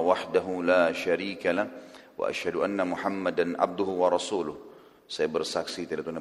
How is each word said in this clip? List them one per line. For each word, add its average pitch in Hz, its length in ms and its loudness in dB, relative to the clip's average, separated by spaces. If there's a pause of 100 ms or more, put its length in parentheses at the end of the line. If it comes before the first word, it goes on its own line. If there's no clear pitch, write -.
wahdahu 90 480 2 (160)
la 87 240 6
syarika 90 640 0
lah. 104 160 0 (480)
Wa 50 80 0
asyhadu 85 320 -2
anna 95 240 0
Muhammadan 87 720 0
abduhu 92 480 0
wa 90 80 6
rasuluh." 87 480 -2 (480)
Saya 78 240 -2
bersaksi 82 560 -4
tidak 76 160 -4
ada 82 80 -6
Tuhan 82 100 -6